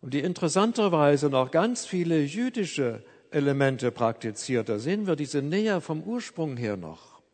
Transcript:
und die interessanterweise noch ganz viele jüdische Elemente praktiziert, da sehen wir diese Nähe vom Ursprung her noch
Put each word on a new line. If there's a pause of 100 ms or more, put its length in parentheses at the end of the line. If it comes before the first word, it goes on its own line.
und
die
interessanterweise
noch
ganz
viele
jüdische (280)
Elemente
praktiziert,
da
sehen
wir
diese
Nähe
vom
Ursprung
her
noch (120)